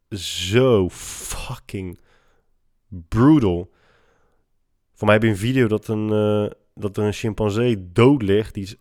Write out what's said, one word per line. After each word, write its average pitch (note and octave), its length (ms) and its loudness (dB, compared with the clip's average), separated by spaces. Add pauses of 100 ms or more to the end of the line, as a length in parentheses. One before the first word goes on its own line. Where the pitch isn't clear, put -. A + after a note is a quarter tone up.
(500)
zo A2+ 400 4
fucking - 1120 -12 (880)
brutal. G2+ 840 2 (1200)
Voor - 140 -8
mij G#2+ 80 6
heb A2 100 2
je A2+ 60 4
een G#2 60 0
video A#2+ 300 0
dat G#2+ 220 -2
een, G#2+ 240 -4
eh, G#2 380 0 (240)
dat G2+ 220 -8
er G#2+ 80 -2
een G#2 80 0
chimpansee G#2+ 800 -4
dood B2 300 6
ligt. G#2 320 0
Die G2+ 80 -8
is, F#2+ 180 -14